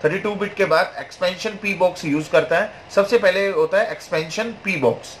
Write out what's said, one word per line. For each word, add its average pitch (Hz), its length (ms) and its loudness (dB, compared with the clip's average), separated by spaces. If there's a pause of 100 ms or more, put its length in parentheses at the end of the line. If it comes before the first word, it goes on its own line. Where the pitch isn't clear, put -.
थर्टी 175 140 2
टू 208 160 -2
bit 196 200 -4
के 196 100 2
बाद 165 360 2
expansion 185 640 -4
P 196 140 -2
box 180 260 2
use 151 260 0
करता 165 280 2
है। 214 140 -2 (180)
सबसे 202 280 2
पहले 196 300 4
होता 160 300 2
है 220 140 2
expansion 165 600 -4 (120)
P 190 140 -2
box। 117 400 0